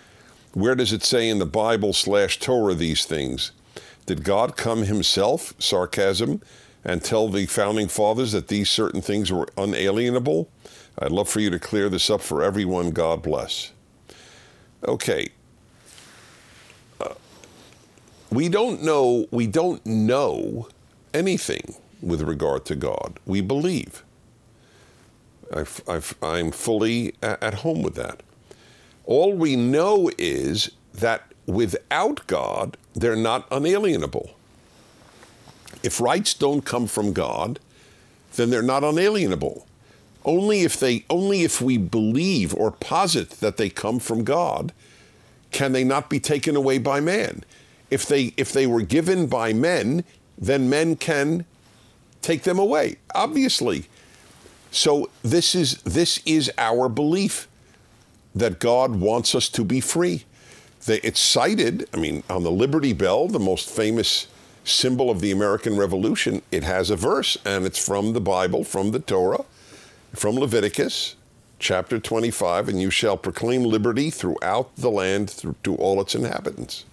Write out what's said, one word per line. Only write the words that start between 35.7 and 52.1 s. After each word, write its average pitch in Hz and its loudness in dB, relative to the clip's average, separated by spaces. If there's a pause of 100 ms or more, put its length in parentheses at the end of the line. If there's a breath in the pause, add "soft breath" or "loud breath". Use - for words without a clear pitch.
If - -2
rights 143 2
don't 143 0
come 123 -2
from 104 0
God, 82 -2 (800 soft breath)
then 120 2
they're 120 2
not 131 2
unalienable. 151 0 (580 soft breath)
Only 190 2
if - 0
they, 123 0
only 190 0
if - 0
we 127 2
believe 113 0
or 107 0
posit 165 -2 (100)
that 104 -2
they 107 2
come 110 -2
from 113 -2
God, 151 0 (800 soft breath)
can 139 0
they 131 2
not 139 0
be 143 0
taken 147 0
away 135 4
by 139 0
man. 170 -2 (460 loud breath)
If - -2
they, 139 2
if 131 -2
they 135 4
were 120 4
given 160 2
by 117 0
men, 139 2 (340 soft breath)
then 127 2
men 160 2
can 160 0 (800 soft breath)